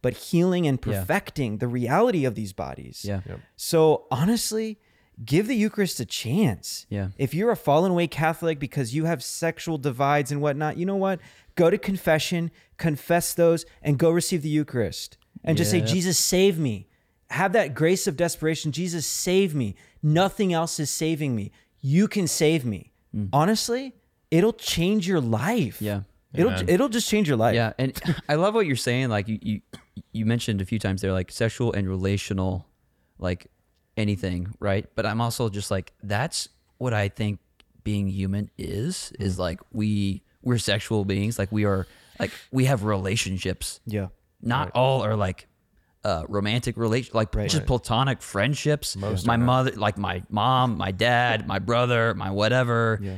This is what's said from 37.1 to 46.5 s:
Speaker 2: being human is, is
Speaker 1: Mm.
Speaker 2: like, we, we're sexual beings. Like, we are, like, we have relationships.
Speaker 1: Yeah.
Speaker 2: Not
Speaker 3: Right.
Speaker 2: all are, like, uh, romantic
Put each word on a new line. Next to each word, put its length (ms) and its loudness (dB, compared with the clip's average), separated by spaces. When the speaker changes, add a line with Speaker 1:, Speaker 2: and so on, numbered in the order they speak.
Speaker 2:
being 240 0
human 500 -2
is, 600 -6
is 160 0
Speaker 1:
Mm. 40 -8
Speaker 2:
like, 200 -2
we, 520 -2
we're 160 0
sexual 480 0
beings. 320 0
Like, 140 -2
we 140 2
are, 200 0
like, 120 -2
we 140 2
have 180 2
relationships. 1000 -2
Speaker 1:
Yeah. 220 -4
Speaker 2:
Not 260 -2
Speaker 3:
Right. 80 -10
Speaker 2:
all 300 4
are, 100 0
like, 320 -2
uh, 240 -2
romantic 480 -2